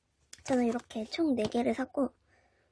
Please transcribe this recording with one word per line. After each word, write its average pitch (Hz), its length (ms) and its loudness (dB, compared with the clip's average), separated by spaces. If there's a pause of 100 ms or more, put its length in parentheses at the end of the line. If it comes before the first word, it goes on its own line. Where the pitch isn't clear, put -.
(440)
저는 247 220 2
이렇게 233 400 -4
총 311 280 0
네 220 100 0
개를 240 300 0
샀고, 262 360 -2 (600)